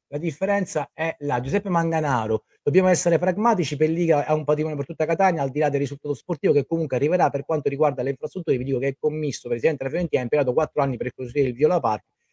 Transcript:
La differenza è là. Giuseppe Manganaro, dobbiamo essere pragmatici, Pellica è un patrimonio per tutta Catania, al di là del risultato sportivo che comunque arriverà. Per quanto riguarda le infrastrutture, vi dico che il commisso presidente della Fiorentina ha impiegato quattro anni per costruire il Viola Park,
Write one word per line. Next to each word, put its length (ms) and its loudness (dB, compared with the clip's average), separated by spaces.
La 60 -6
differenza 760 -2
è 280 -6
là. 200 -2
Giuseppe 300 -2
Manganaro, 760 0
dobbiamo 260 4
essere 300 4
pragmatici, 580 0
Pellica 480 2
è 60 -2
un 120 2
patrimonio 320 0
per 120 -4
tutta 180 -2
Catania, 380 2
al 80 -2
di 80 -2
là 100 2
del 120 0
risultato 340 -4
sportivo 360 0
che 140 4
comunque 300 -2
arriverà. 340 2
Per 160 -4
quanto 240 -2
riguarda 320 0
le 80 -2
infrastrutture, 480 -4
vi 60 -6
dico 160 -2
che 80 -2
il 120 -4
commisso 500 -4
presidente 280 0
della 140 -6
Fiorentina 300 -2
ha 20 -4
impiegato 300 0
quattro 280 -2
anni 160 -2
per 160 -8
costruire 360 -2
il 40 -4
Viola 260 2
Park, 260 0